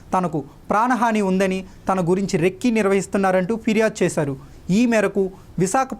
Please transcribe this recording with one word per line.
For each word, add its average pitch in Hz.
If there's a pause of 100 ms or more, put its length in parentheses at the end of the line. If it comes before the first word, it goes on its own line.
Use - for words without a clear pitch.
(140)
తనకు 165 (300)
ప్రాణహాని 220
ఉందని, 190 (300)
తన 190 (120)
గురించి 190
రెక్కి 185
నిర్వహిస్తున్నారంటూ 196 (100)
ఫిర్యాదు 214
చేశారు. 143 (180)
ఈ 226
మేరకు 208 (400)
విశాఖ 262